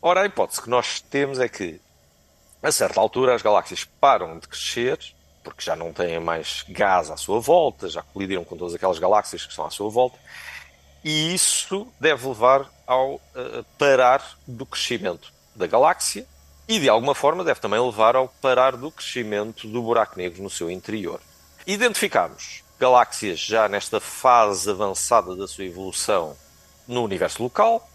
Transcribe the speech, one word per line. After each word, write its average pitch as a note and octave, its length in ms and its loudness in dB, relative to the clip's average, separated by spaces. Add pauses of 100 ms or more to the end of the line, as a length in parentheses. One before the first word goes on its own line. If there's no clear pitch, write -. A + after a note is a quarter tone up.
Ora, F3+ 220 4
a G3+ 40 2
hipótese - 360 -4
que - 80 -8
nós B2 300 0
temos C#3 380 -4
é B2 100 0
que, E2+ 300 -10 (840)
a D3+ 100 0
certa G2 280 0
altura, B2 340 2
as A2+ 80 -4
galáxias G2 420 2
param F#2+ 540 0
de - 100 -20
crescer, B2+ 500 -4 (440)
porque - 220 -14
já D#2+ 120 -4
não E2 160 -10
têm E2 260 -4
mais E2 500 -6
gás F#2 400 2
à D#2+ 80 -10
sua G2+ 220 -2
volta, C3+ 500 0
já D#2+ 140 -10
colidiram F#2+ 420 -6
com F2 120 -16
todas E2+ 180 -8
aquelas F2+ 240 -2
galáxias F#2 460 0
que - 60 -18
estão - 140 -8
à D#2 60 -8
sua G#2 180 -8
volta, B2 300 -2 (880)
e D#3 280 -2
isso - 540 -2 (140)
deve C3+ 260 0
levar C3 420 2 (160)
ao, C3 360 0 (120)
eh, A#2+ 320 -10 (140)
parar C3 680 4
do A#2+ 220 -12
crescimento F#2+ 680 -6 (220)
da F2+ 140 -4
galáxia, D#3+ 580 2 (400)
e A3 140 0
de C#3 80 2
alguma A#2+ 260 4
forma E3 300 0
deve D3 160 0
também G#2+ 200 0
levar A2+ 360 4
ao C3 100 2
parar B2+ 500 2
do C3 140 -10
crescimento G#2+ 800 -6
do A2+ 120 -4
buraco A2+ 380 0
negro F2+ 240 -8
no G2 80 -10
seu - 180 -6
interior. F#2 520 -8 (440)
Identificamos G3 1000 -2 (140)
galáxias A#2 600 4
já G#2+ 300 2
nesta G2+ 320 -2
fase G#2 680 2
avançada F#2+ 680 0
da F#2+ 100 -8
sua - 180 -12
evolução F2+ 720 -4 (520)
no B2 160 -2
universo F#2 360 -2
local B2+ 540 0